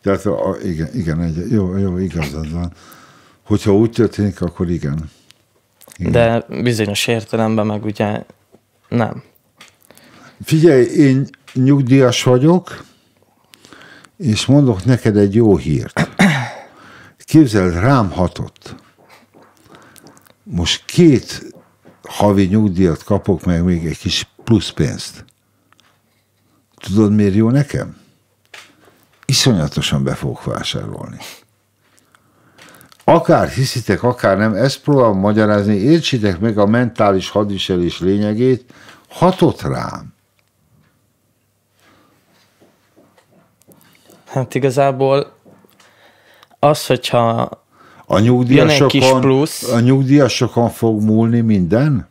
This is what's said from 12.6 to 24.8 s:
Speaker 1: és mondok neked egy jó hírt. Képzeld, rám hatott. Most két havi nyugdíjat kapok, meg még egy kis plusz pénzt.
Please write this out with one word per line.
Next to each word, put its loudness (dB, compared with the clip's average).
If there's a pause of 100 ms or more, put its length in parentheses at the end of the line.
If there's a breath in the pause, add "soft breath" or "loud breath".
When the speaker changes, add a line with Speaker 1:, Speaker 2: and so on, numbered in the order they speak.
Speaker 1:
és -2
mondok 2
neked 2
egy 2
jó 4
hírt. -4 (1160 loud breath)
Képzeld, 4
rám 2
hatott. -6 (1700 soft breath)
Most -6
két 2 (500)
havi 0
nyugdíjat 0
kapok, -2
meg 0
még -2
egy -6
kis -6 (160)
plusz 0
pénzt. -8 (1600)